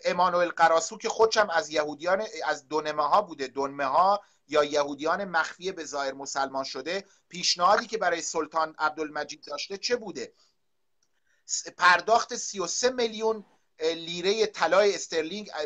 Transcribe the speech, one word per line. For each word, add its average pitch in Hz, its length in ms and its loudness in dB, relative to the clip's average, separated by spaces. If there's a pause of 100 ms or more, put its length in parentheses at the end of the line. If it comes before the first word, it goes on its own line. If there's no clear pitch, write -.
امانوئل 175 440 2
قراسو 165 480 4
که 220 120 -4
خودشم 220 400 4
از 160 200 0
یهودیان، 156 580 -2 (180)
از 147 220 -4
دونمه 151 360 -2
ها 160 180 4
بوده، 151 260 -6
دونمه 139 380 -4
ها 185 360 4 (260)
یا 147 160 4
یهودیان 147 600 0
مخفی 175 460 -2
به 160 140 -10
ظاهر 139 280 -4
مسلمان 135 500 -4
شده، 151 420 -6 (240)
پیشنهادی 180 580 2
که 214 100 -4
برای 175 240 0
سلطان 156 580 -4
عبدالمجید 151 680 -4
داشته 147 320 -8
چه 240 180 -2
بوده؟ 151 380 -8 (1120)
س-، - 240 -8
پرداخت 180 640 4
سی 202 240 -8
و 175 80 -2
سه 247 220 0
میلیون 220 560 -2 (340)
لیرهٔ 170 680 -2
طلای 190 500 4
استرلینگ 165 560 -6 (140)